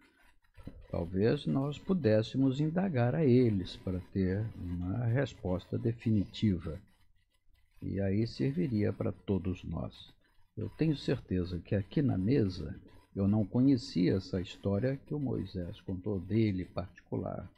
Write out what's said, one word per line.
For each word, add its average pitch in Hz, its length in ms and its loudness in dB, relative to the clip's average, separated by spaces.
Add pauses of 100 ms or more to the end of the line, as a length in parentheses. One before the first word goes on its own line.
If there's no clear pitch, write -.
(920)
Talvez 95 540 0
nós 139 320 -2
pudéssemos 131 840 2
indagar 156 540 0
a 160 100 0
eles 120 540 4
para 90 220 -4 (120)
ter 98 320 0 (140)
uma 90 480 -4
resposta 113 720 -2
definitiva. 104 1040 0 (1000)
E 95 220 -4
aí 98 240 2
serviria 131 640 0
para 107 200 -4
todos 92 520 -2
nós. 78 300 -6 (640)
Eu 104 140 -4
tenho 151 260 0
certeza 90 600 -2
que - 160 -4
aqui 98 260 0
na 123 160 2
mesa 95 580 0 (400)
eu 98 120 2
não 104 180 4
conhecia 131 680 2
essa 95 260 -2
história 107 560 -2
que - 160 -12
o 151 60 -4
Moisés 98 640 -6
contou 98 380 -4
dele 95 460 2
particular. - 840 -8 (100)